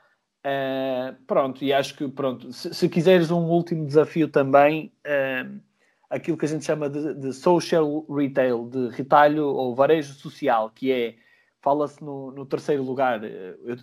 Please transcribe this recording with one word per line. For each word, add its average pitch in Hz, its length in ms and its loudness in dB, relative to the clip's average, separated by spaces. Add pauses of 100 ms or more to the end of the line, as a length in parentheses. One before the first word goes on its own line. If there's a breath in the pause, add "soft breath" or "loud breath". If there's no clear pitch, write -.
(440 soft breath)
Ah, 135 680 -4 (120)
pronto, 135 380 0
e 135 80 2
acho 135 240 0
que, 151 100 -6
pronto, 131 460 -6
se, 170 220 -10
se 180 140 0
quiseres 170 420 4
um 170 180 0
último 165 380 0
desafio 147 420 2
também, 147 640 4 (140)
ah, 135 420 -2 (640)
aquilo 139 260 -4
que - 80 -6
a 151 40 2
gente 151 180 -6
chama 151 240 -2
de, 147 240 -6
de 135 180 -8
social 156 800 2
retail, 131 580 0
de 127 220 -2
retalho 147 560 4
ou 131 280 -2
varejo 139 380 2
social, 123 560 -2
que 131 240 -4
é, 117 220 -4 (460 soft breath)
fala-se 143 440 -2
no, 139 280 -12
no 139 120 -14
terceiro 143 380 -2
lugar, 127 420 -2
eh, 95 300 -14 (100)
eu 120 180 -8